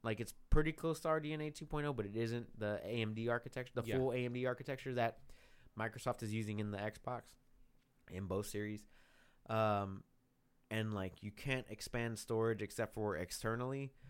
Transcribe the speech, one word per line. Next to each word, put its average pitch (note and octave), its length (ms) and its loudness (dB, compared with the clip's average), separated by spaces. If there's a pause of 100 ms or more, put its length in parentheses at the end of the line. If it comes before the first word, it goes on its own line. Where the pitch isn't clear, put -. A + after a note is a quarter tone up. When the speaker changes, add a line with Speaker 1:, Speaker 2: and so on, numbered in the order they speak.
Speaker 1:
Like, A2 160 0
it's A2 160 -6 (160)
pretty D#3 200 10
close D#3+ 300 -2
to E3 80 0
R D#3 100 4
D D3+ 140 -4
N D3+ 80 -2
A D3+ 80 -4
two D3+ 160 -10
point D3 220 -2
oh, C#3+ 60 0
but A2 120 -2
it G2+ 100 -6
isn't A#2 440 -2
the G#2 240 0
A A2+ 180 0
M G#2+ 140 2
D A2+ 140 0
architecture, B2 460 -2
the A#2+ 80 2
Speaker 2:
Yeah. B2+ 140 2
Speaker 1:
full C3 140 4
A B2+ 140 2
M B2 80 -2
D B2 120 0
architecture C3 480 -2
that A#2 260 4 (580)
Microsoft A2+ 460 -2
is G#2+ 100 0
using G#2+ 260 0
in G#2+ 120 0
the G2+ 60 -2
Xbox, A2 460 -4 (880)
in F#2+ 160 -4
both F#2+ 200 0
series. G#2 380 -6 (640)
Um, G#2 540 4 (680)
and, A2 220 2
like, F#2+ 300 -2
you G#2 80 -6
can't C3 380 -2
expand A#2 500 -2
storage A2+ 420 2
except G#2+ 320 -2
for G#2 240 0
externally, B2 720 -2 (180)